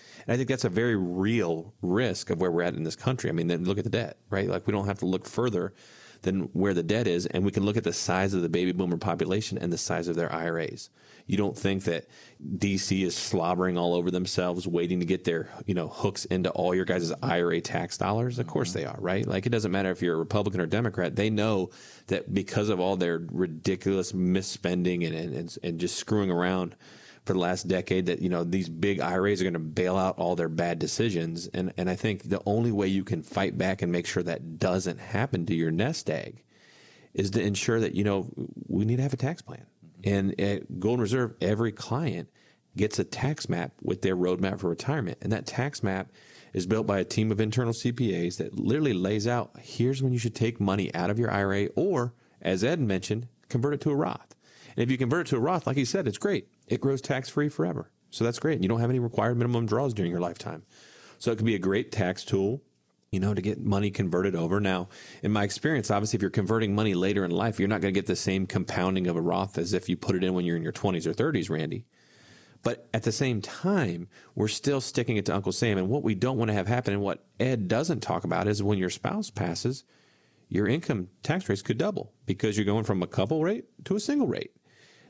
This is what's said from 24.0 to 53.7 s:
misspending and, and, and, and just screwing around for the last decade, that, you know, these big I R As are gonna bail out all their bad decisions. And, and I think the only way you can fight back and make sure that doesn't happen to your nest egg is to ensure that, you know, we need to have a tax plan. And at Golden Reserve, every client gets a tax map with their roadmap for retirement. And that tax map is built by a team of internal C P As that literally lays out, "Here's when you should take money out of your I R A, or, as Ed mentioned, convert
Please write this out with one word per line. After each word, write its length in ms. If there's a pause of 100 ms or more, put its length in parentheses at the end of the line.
misspending 960
and, 80
and, 180
and, 300
and 160
just 160
screwing 340
around 460 (500)
for 80
the 60
last 280
decade, 400
that, 160
you 60
know, 140
these 260
big 300
I 120
R 160
As 120
are 40
gonna 160
bail 380
out 200
all 180
their 140
bad 300
decisions. 760
And, 240
and 100
I 80
think 280
the 240
only 240
way 160
you 160
can 180
fight 340
back 280
and 80
make 160
sure 160
that 340
doesn't 420
happen 460
to 80
your 160
nest 400
egg 340 (680)
is 180
to 100
ensure 400
that, 120
you 100
know, 260 (380)
we 160
need 120
to 80
have 100
a 40
tax 260
plan. 240 (380)
And 340
at 400
Golden 220
Reserve, 400
every 320
client 560 (480)
gets 220
a 40
tax 460
map 320
with 200
their 140
roadmap 440
for 100
retirement. 520
And 120
that 120
tax 380
map 260 (440)
is 120
built 220
by 120
a 40
team 300
of 80
internal 320
C 180
P 340
As 120
that 200
literally 360
lays 340
out, 320
"Here's 420
when 120
you 60
should 160
take 260
money 340
out 160
of 80
your 100
I 140
R 100
A, 220
or, 380 (280)
as 220
Ed 160
mentioned, 480 (220)
convert 240